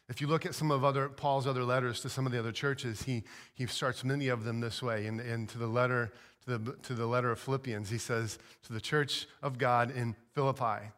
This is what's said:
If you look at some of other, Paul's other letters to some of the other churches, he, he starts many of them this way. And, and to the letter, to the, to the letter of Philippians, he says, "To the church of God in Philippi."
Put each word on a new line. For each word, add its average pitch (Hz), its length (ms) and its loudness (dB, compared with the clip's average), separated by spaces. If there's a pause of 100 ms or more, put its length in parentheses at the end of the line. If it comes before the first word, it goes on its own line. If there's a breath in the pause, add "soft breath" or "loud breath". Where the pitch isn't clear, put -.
If 123 120 -8
you 147 80 0
look 160 180 4
at 160 80 -4
some 156 160 2
of 139 140 4
other, 139 240 4
Paul's 139 360 0
other 127 200 0
letters 123 380 2
to 135 60 -6
some 131 160 -2
of 131 60 0
the 120 80 0
other 113 140 -2
churches, 131 500 -2
he, 120 220 -2 (280 loud breath)
he 123 140 -4
starts 127 380 -2
many 139 240 0
of 117 160 0
them 117 160 -2
this 117 200 -4
way. 110 260 0
And, 110 140 -4
and 117 280 -4
to 117 100 -8
the 117 80 -2
letter, 120 460 2 (320 loud breath)
to 127 120 -2
the, 113 160 -4 (120)
to 131 100 -4
the 113 120 0
letter 123 260 4
of 110 80 -4
Philippians, 117 500 -2
he 117 80 0
says, 113 400 -2 (240 loud breath)
"To - 100 -14
the 110 80 -6
church 147 460 0 (160 loud breath)
of 131 160 -4
God 123 320 4
in 120 240 -2 (200)
Philippi." 117 640 0